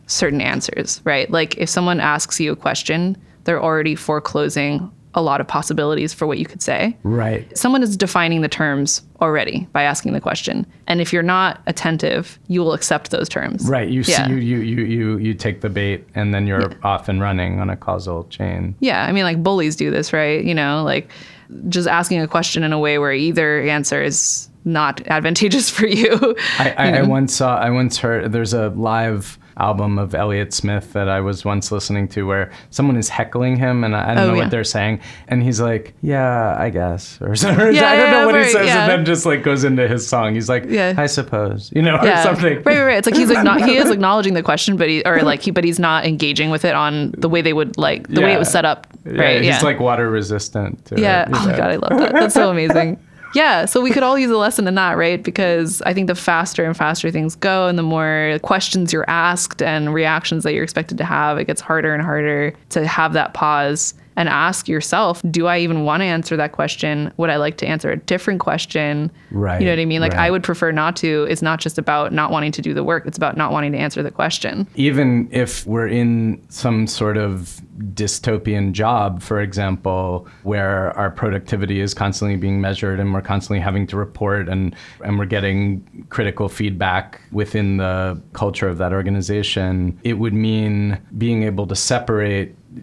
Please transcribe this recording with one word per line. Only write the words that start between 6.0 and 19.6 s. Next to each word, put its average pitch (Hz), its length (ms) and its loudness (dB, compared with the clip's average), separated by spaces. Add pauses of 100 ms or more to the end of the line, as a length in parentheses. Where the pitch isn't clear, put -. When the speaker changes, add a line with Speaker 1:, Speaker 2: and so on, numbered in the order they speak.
Speaker 1:
for 156 120 -4
what 147 120 -2
you - 80 -4
could - 160 -12
say. 214 400 -2
Speaker 2:
Right. 110 440 -2 (120)
Speaker 1:
Someone 254 240 2
is 202 160 0
defining 170 420 0
the 156 80 0
terms 143 540 -2 (180)
already 156 540 -2
by 147 80 2
asking 143 320 -2
the 143 80 -4
question. - 420 -4 (220)
And 175 160 0
if 165 100 -6
you're 175 100 0
not 185 440 0
attentive, 160 720 -2 (100)
you 175 140 0
will 160 100 0
accept - 380 -2
those - 180 -2
terms. - 400 -4
Speaker 2:
Right. 120 220 0
You 127 140 0
see, 175 80 0
Speaker 1:
Yeah. 127 160 2
Speaker 2:
you, 131 80 0
you, 120 240 0
you, 113 240 -2
you, 110 340 0
you 110 160 -2
take - 260 -6
the 110 80 -4
bait, 101 460 -4
and 101 180 0
then 101 140 0
you're 98 160 0
Speaker 1:
Yeah. 95 200 -4
Speaker 2:
off 101 280 -2
and 95 100 0
running 92 400 -2
on 95 80 -2
a 95 80 -4
causal 90 540 -6
chain. 90 500 -6
Speaker 1:
Yeah. 180 240 0
I - 80 -2
mean, 196 120 2
like, 165 180 -2
bullies 165 340 0